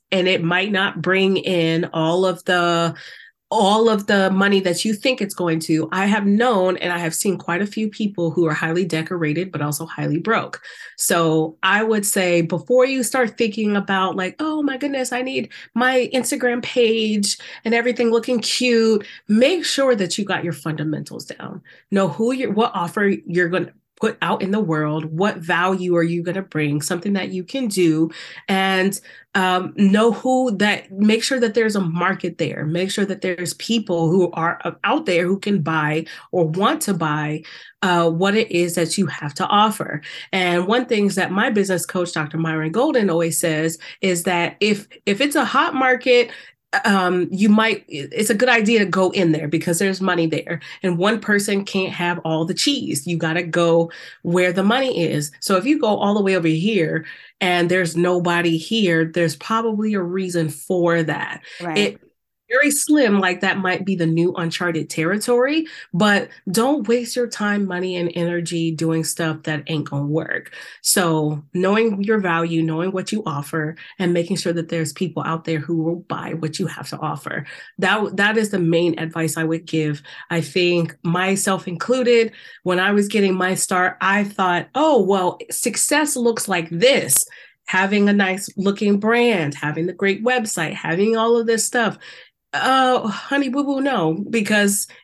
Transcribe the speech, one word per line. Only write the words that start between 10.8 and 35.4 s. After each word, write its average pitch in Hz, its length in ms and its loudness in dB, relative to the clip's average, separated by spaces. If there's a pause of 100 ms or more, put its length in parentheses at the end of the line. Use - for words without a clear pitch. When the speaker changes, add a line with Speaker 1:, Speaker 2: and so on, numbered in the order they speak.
Speaker 1:
So 160 680 0
I 196 180 2
would 220 240 0
say 175 360 2
before 185 440 2
you 262 180 0
start 240 340 -2
thinking 214 400 0
about, 190 400 0
like, 185 220 -4
"Oh 311 240 -2
my 269 120 -2
goodness, 262 380 -4
I 247 80 -2
need 262 280 -4 (260)
my 254 380 2
Instagram 247 480 0
page 220 760 0 (260)
and 226 100 0
everything 233 380 2
looking 233 300 2
cute," 226 680 2 (220)
make 277 340 4
sure 262 320 2
that 185 220 -2
you 202 80 -2
got 185 180 -2
your 170 80 -4
fundamentals 151 720 -6
down. - 380 -14 (280)
Know 196 200 2
who 226 240 -2
you're, 254 180 -2
what 214 220 0
offer 196 400 0 (120)
you're 175 220 0
gonna 175 240 -2 (280)
put 220 220 -2
out 180 220 -2
in 190 80 -2
the 214 80 0
world, 156 460 -2
what 165 320 -2
value 180 580 0
are 170 80 4
you 170 180 -2
gonna 175 180 -4
bring, 151 440 -2
something 190 300 -2
that 190 160 -2
you 185 140 -6
can 262 240 -4
do, 160 440 2 (360)
and, 190 540 2 (320)
um, 185 420 0
know 208 360 6
who 254 440 2
that, 202 360 0
make 214 320 2
sure 262 160 0
that 226 160 0
there's 220 200 2
a 196 60 2
market 175 560 -2
there, - 260 -4
make 175 280 -2
sure 202 140 0
that 196 160 -4
there's 175 340 -4
people 185 520 0
who 175 260 4
are, 165 300 -4
uh, 165 100 -6 (100)
out 277 240 0
there 175 180 2
who 196 140 0
can 196 240 0